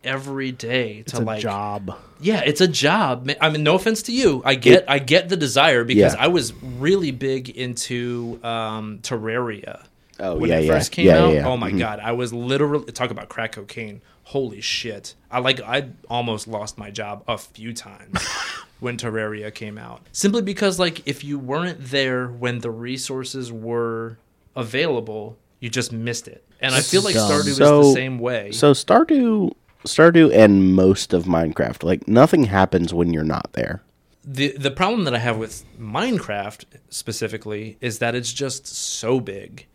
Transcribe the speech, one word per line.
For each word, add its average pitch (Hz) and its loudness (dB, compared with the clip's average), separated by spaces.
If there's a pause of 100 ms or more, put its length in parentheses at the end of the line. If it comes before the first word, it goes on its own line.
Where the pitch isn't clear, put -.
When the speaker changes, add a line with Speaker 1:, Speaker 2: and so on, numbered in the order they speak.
Speaker 1:
every 135 -8
day 120 -6
to, 107 -16
Speaker 2:
It's - -14
a 117 -4
Speaker 1:
like, 110 -4
Speaker 2:
job. 101 -6 (240)
Speaker 1:
Yeah, 190 0
it's 147 0
a 185 6
job. 143 0
Ma-, 143 -4
I 160 2
mean, 151 -2
no 156 4
offense 220 -2
to 240 -8
you. 202 2
I 135 2
get, 123 8
Speaker 3:
It 180 -12
Speaker 1:
I 139 2
get 156 2
the 190 -2
desire 139 2
because 104 4
Speaker 3:
Yeah. 120 -2
Speaker 1:
I - 4
was 160 0
really 139 -2
big 131 -6
into, 120 -8
um, 110 -8
Terraria. 113 -8 (340)
Speaker 3:
Oh, 90 -4
Speaker 1:
When 82 0
Speaker 3:
yeah, 80 4
Speaker 1:
it 78 2
Speaker 3:
yeah. 78 4
Speaker 1:
first 78 0
came 95 2
Speaker 3:
Yeah, 82 10
Speaker 1:
out, 80 6
Speaker 3:
yeah, 76 4
yeah. 71 -2
Speaker 1:
oh 127 0
my 113 -4
Speaker 3:
Mm-hmm. 101 -2
Speaker 1:
God, 107 -4
I 110 -6
was 120 -4
literally, 139 -2
talk 123 -6
about 104 -12
crack 113 -8
cocaine. 104 -16 (240)
Holy 117 -6
shit! - -8 (160)
I, 123 -2
like, 127 0
I 127 -6 (220)
almost 117 -4
lost 107 -10
my 104 -16
job 104 -12
a 110 -4
few 113 -16
times - -10
Speaker 3:
<laughs> - -10
Speaker 1:
when 123 -8
Terraria 107 -8
came 107 -14
out, 120 -18 (100)
simply 202 0
because, 190 -2
like, 170 -4
if 139 -8
you 143 -6
weren't 151 -6
there 127 -4
when 120 -6
the 117 -6
resources 127 -10
were 113 -6 (360)
available, 117 -6 (220)
you 117 -10
just 123 -4
missed 117 -8
it. - -20 (160)
And 131 -2
I 131 2
feel 190 2
like 196 -2
Speaker 2:
Dumb. 110 2
Speaker 1:
Stardew 147 2
is 139 -2
Speaker 3:
So 147 8
Speaker 1:
the 139 10
same 131 -2
way. 113 -4
Speaker 3:
So 139 6
Stardew, 240 2 (320)
Stardew 165 8
and 98 8
most 95 4
of 87 0
Minecraft. 80 -2
Like, 85 -2
nothing 135 6
happens 95 2
when 87 2
you're 78 -2
not - -4
there. 80 -6 (420)
Speaker 1:
The, 139 -4
the 139 -4
problem 185 0
that 127 -2
I 117 0
have 113 -2
with 110 -10 (160)
Minecraft 110 -6 (260)
specifically 107 -10
is 117 -6
that 117 -2
it's 120 -6
just 135 -8
so - -4
big. 98 -14